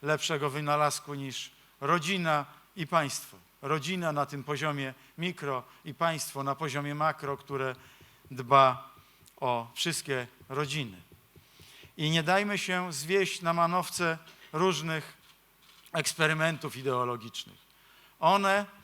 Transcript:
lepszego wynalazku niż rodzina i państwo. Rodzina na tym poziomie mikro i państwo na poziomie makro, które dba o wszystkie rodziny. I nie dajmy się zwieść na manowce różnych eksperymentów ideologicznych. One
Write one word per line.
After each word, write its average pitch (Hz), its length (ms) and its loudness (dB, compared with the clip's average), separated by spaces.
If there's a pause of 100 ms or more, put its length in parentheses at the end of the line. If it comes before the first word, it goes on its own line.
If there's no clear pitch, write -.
lepszego 147 480 0
wynalazku 147 640 0
niż 139 360 -8 (300)
rodzina 160 640 2 (300)
i 165 100 -6
państwo. 147 500 0 (260)
Rodzina 156 500 -2
na 143 140 0
tym 139 180 -10
poziomie 143 500 -2 (240)
mikro 151 440 -4 (220)
i 135 100 -12
państwo 160 480 -2
na 139 120 0
poziomie 147 400 -4
makro, 147 420 -2
które 131 400 -4 (540)
dba 131 600 4 (500)
o 120 320 0
wszystkie 139 520 -2 (220)
rodziny. 135 540 -4 (920)
I 156 140 0
nie 165 120 4
dajmy 196 360 4
się 180 340 -2
zwieść 170 500 0
na 170 100 2
manowce 170 640 2 (340)
różnych 160 640 0 (760)
eksperymentów 156 840 0
ideologicznych. 123 800 -4 (640)
One 196 460 4 (180)